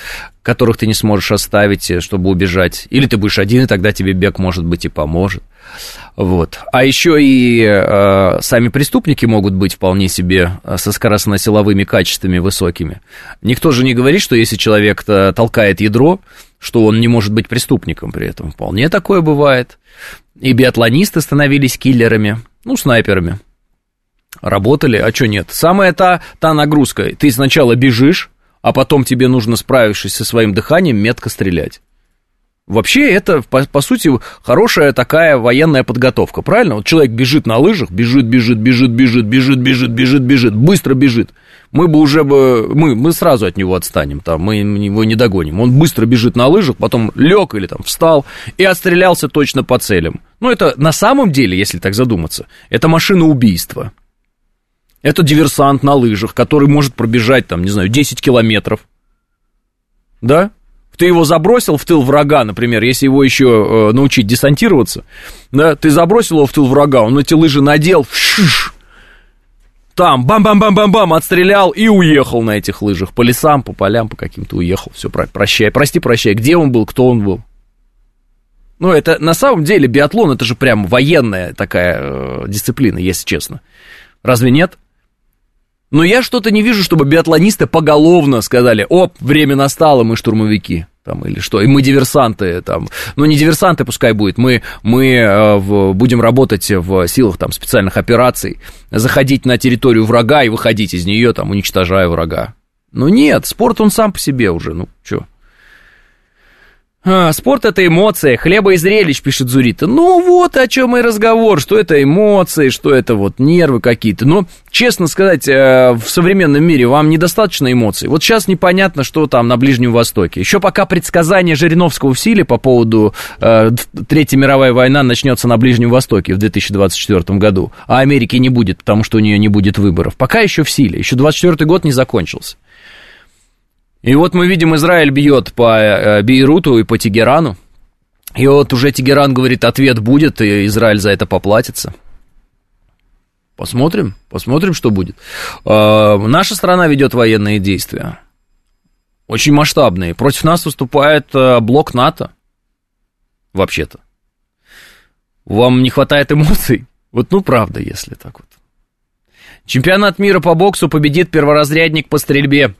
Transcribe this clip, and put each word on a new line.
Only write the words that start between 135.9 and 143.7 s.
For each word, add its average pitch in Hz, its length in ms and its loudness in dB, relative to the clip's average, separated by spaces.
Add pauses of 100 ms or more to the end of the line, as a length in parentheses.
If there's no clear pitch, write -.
Бейруту 131 560 2
и 110 60 2
по 113 160 -2
Тегерану. 113 580 0 (800)
И 123 100 0
вот 139 260 4
уже 135 200 0
Тегеран 139 420 0
говорит, 127 320 0
«Ответ 127 320 0
будет, 131 440 0
и 101 260 0
Израиль 107 320 2
за 101 100 0
это 98 160 -2
поплатится». - 720 -2 (1600)
Посмотрим, 143 580 -4 (160)